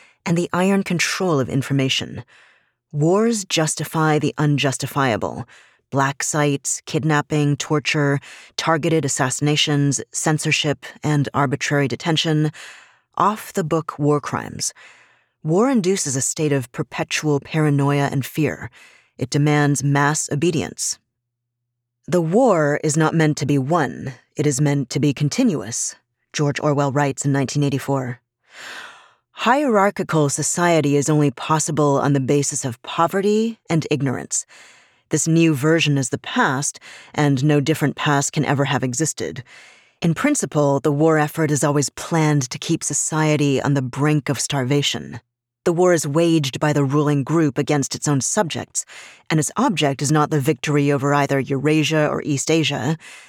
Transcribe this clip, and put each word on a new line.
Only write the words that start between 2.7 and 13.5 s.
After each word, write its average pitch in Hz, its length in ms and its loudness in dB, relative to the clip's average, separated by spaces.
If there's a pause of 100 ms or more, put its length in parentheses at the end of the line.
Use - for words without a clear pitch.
Wars 196 520 2
justify 156 760 0
the 147 180 -2
unjustifiable. 135 1080 0 (480)
Black 139 320 -2
sites, 147 600 -2
kidnapping, 147 720 0
torture, 143 640 0 (380)
targeted 160 480 0
assassinations, 143 1080 0
censorship, 151 760 -2 (200)
and 147 280 2
arbitrary 139 540 0
detention. 151 640 0 (640)
Off-the-book 170 800 -2